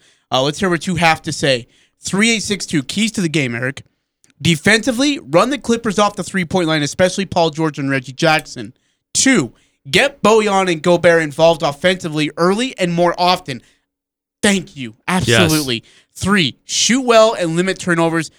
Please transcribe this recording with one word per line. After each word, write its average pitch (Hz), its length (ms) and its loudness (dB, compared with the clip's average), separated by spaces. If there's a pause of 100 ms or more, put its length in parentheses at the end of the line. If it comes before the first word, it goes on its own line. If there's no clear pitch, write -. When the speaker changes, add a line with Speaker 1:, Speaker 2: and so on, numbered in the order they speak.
(320)
Speaker 1:
Uh, 131 120 2
let's 147 160 -4
hear 190 120 -2
what 170 160 -4
you 180 100 -2
have 160 260 2
to 156 100 -8
say. 131 340 -2 (320)
Three 214 320 0
eight 220 120 0
six 202 240 -6
two, 147 160 -2
keys 208 300 -4
to - 80 -6
the 175 80 0
game, 139 260 -2
Eric. 127 280 -8 (580)
Defensively, 220 760 0
run 180 320 0
the 285 80 -4
Clippers 226 400 -2
off 208 180 0
the 190 80 -8
three-point 180 440 -2
line, 156 140 0
especially 185 420 -2
Paul 165 260 0
George 156 280 -4
and 139 120 -4
Reggie 135 220 -4
Jackson. 151 640 -2 (400)
Two, 202 400 2 (360)
get 240 320 0
Bojan 202 480 2
and 156 120 -4
Gobert 170 400 4
involved 160 400 2
offensively 156 720 -2
early 208 420 0
and 175 140 -2
more 170 260 2
often. 175 440 -2 (800)
Thank 196 340 0
you. 120 180 -12 (140)
Absolutely. 156 680 0
Speaker 2:
Yes. 110 80 -10 (280)
Speaker 1:
Three, 180 520 0
shoot - 360 0
well 226 340 6
and 165 220 -2
limit 185 220 -2
turnovers. 165 600 0